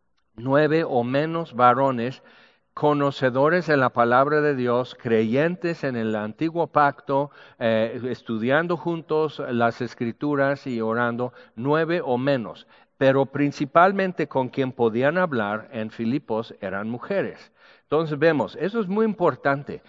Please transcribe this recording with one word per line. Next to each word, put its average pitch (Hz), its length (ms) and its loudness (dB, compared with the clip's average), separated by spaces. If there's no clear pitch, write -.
nueve 147 480 2
o 131 220 0
menos 160 480 -2
varones 123 680 2
conocedores 143 880 2
de 151 100 2
la 131 140 4
palabra 127 500 4
de 147 160 2
Dios, 123 460 -2
creyentes 139 840 0
en 135 120 -4
el 110 200 -2
antiguo 151 520 -4
pacto, 143 640 0
eh, 113 460 0
estudiando 127 760 -2
juntos 156 720 -4
las 117 320 0
escrituras 139 880 -2
y 123 120 -4
orando, 120 540 -2
nueve 156 500 0
o 123 140 0
menos, 127 480 -4
pero 135 260 4
principalmente 165 1000 2
con 127 220 -2
quien 131 220 -2
podían 123 460 0
hablar 110 540 -2
en 110 180 -6
Filipos 113 720 -4
eran 98 260 -6
mujeres. 120 640 -6
Entonces 151 380 -2
vemos, 143 420 2
eso 202 180 -4
es 202 80 -2
muy 208 200 0
importante, 143 800 -2